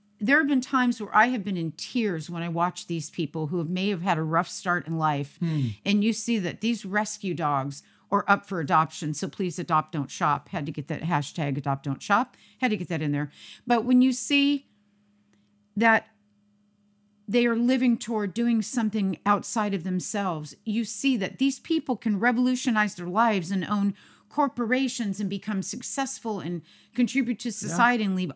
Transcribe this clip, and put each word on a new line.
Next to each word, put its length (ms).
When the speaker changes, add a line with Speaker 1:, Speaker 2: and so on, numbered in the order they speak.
Speaker 1:
there 200
have 80
been 140
times 400
where 140
I 120
have 160
been 140
in 160
tears 560
when 140
I 60
watch 380
these 220
people 380
who 120
have, 100
may 200
have 120
had 160
a 60
rough 260
start 380
in 100
life, 420
Speaker 2:
Hmm. 280
Speaker 1:
and 180
you 100
see 260
that 220
these 240
rescue 480
dogs 500
are 180
up 200
for 120
adoption. 540
So 140
please 320
adopt, 320
don't 180
shop. 400
Had 160
to 60
get 160
that 140
hashtag 560
adopt, 260
don't 180
shop. 360
Had 100
to 60
get 100
that 140
in 100
there. 180
But 160
when 180
you 120
see 520
that 320
they 180
are 120
living 400
toward 360
doing 280
something 640
outside 480
of 100
themselves, 800
you 220
see 320
that 220
these 200
people 380
can 220
revolutionize 760
their 120
lives 440
and 140
own 280
corporations 880
and 100
become 320
successful 800
and 220
contribute 440
to 100
Speaker 2:
Yeah. 40
Speaker 1:
society 520
and 100
leave 200